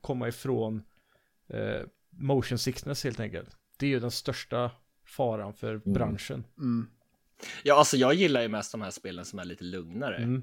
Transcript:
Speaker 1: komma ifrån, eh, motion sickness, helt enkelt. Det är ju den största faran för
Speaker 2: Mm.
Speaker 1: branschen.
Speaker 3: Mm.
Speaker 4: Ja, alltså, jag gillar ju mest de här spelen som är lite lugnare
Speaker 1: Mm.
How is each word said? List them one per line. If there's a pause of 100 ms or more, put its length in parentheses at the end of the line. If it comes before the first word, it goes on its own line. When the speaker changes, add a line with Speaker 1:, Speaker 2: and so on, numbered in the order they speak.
Speaker 1:
komma
ifrån, (720)
eh, (280)
motion
sickness,
helt
enkelt. (300)
Det
är
ju
den
största (360)
faran
för
Speaker 2:
Mm.
Speaker 1:
branschen. (140)
Speaker 3:
Mm. (760)
Speaker 4:
Ja,
alltså,
jag
gillar
ju
mest
de
här
spelen
som
är
lite
lugnare
Speaker 1:
Mm.